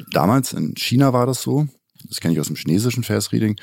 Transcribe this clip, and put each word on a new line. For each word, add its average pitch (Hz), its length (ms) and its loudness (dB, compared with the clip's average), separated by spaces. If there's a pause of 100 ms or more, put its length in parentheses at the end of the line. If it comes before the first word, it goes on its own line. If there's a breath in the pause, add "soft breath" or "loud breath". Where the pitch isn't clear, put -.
(120)
damals 104 420 2
in 80 240 -4
China 131 340 2
war 123 140 2
das 127 160 -2
so, 139 260 0 (400)
das - 120 -10
kenne 85 160 0
ich 76 40 0
aus 71 80 -2
dem 78 80 -6
chinesischen 113 480 0
Face 104 280 -2
Reading, 110 320 2